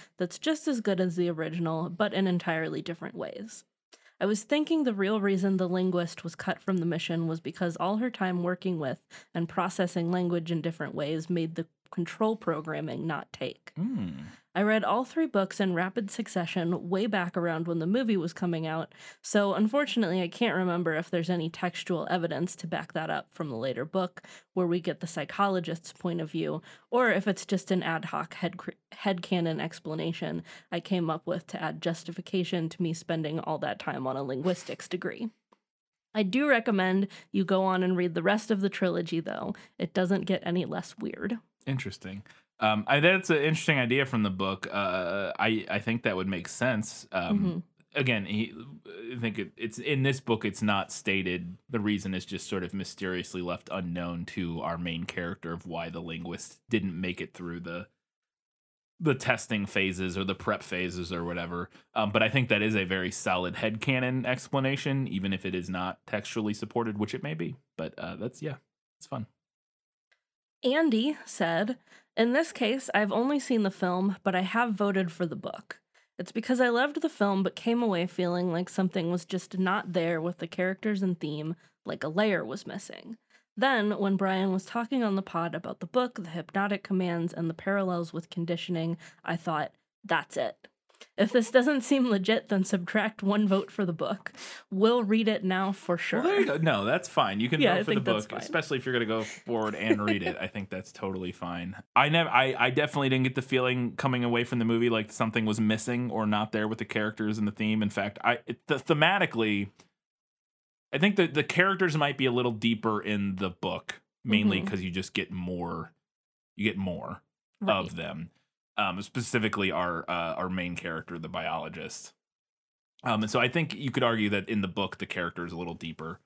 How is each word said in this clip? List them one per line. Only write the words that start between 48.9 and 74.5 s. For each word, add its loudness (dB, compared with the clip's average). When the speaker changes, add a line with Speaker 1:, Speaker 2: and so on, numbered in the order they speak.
Speaker 2:
I -8
think -4
it, -6
it's -8
in 0
this 2
book, 0
it's -4
not 2
stated. -2
The -2
reason 0
is -4
just -8
sort -2
of -8
mysteriously -6
left -6
unknown -4
to -4
our -4
main -4
character -6
of -8
why -6
the -8
linguist -8
didn't 0
make -4
it -8
through -8
the, -8
the 4
testing 0
phases 0
or 0
the -2
prep -4
phases -4
or -4
whatever. -6
Um, 0
but 4
I 4
think 2
that 4
is 2
a 4
very 0
solid 0
headcanon 0
explanation, -2
even -2
if -4
it -4
is -4
not -4
textually -4
supported, -4
which -2
it -6
may -6
be. -6
But, -6
uh, -8
that's, -8
yeah, -6
it's -20
fun. -8
Speaker 1:
Andy 4
said, 0
"In 4
this 2
case, 0
I've 2
only 2
seen 2
the 2
film, 0
but 2
I 2
have 0